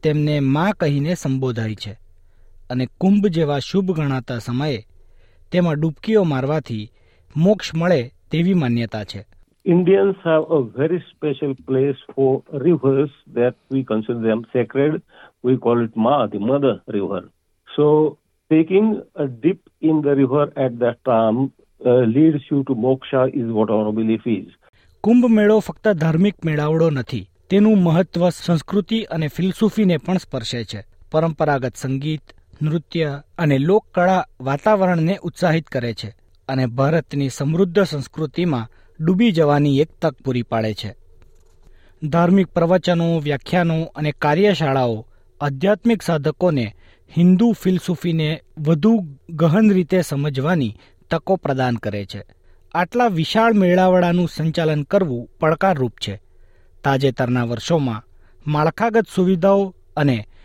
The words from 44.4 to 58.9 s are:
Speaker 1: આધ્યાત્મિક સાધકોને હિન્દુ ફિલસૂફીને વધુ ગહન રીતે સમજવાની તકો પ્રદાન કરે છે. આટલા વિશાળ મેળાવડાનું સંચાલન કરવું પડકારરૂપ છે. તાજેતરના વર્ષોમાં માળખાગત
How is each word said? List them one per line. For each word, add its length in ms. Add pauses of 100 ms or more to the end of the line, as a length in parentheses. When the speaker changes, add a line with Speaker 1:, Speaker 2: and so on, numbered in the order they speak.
Speaker 1:
આધ્યાત્મિક 600
સાધકોને 720 (420)
હિન્દુ 360
ફિલસૂફીને 880 (280)
વધુ 380 (240)
ગહન 400
રીતે 320
સમજવાની 720 (360)
તકો 260
પ્રદાન 380
કરે 300
છે. 200 (500)
આટલા 320
વિશાળ 460
મેળાવડાનું 760
સંચાલન 540
કરવું 460 (120)
પડકારરૂપ 520 (160)
છે. 120 (640)
તાજેતરના 600
વર્ષોમાં 580 (440)
માળખાગત 580 (100)